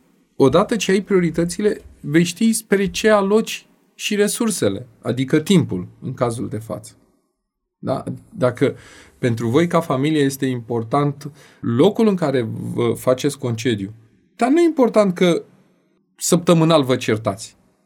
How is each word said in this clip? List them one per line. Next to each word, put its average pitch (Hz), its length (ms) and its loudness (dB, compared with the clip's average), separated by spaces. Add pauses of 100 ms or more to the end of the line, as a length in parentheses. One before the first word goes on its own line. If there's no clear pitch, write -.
(360)
odată 165 400 4
ce 190 160 -2
ai 202 100 2
prioritățile, 175 800 -2 (200)
vei 151 220 2
ști 220 300 0
spre 196 360 -2
ce 214 200 0
aloci 208 560 2 (300)
și - 200 -6
resursele, 202 720 -2 (140)
adică 131 380 0
timpul, 113 480 0 (140)
în 131 120 -10
cazul 123 340 -4
de 107 100 -8
față. - 380 -14 (840)
Da? 131 260 -8 (320)
Dacă 127 400 0 (420)
pentru 117 300 -2
voi 156 200 2
ca 175 120 0
familie 151 420 -2
este 139 240 -2
important 127 840 -4 (300)
locul 196 460 2
în 196 80 2
care 135 320 -2 (260)
vă 117 240 0
faceți 131 420 -2
concediu, 113 540 -4 (420)
dar 240 140 0
nu 320 100 4
e 349 60 6
important 214 480 2
că 175 300 2 (720)
săptămânal 165 640 2
vă 123 120 2
certați. 110 600 -4 (300)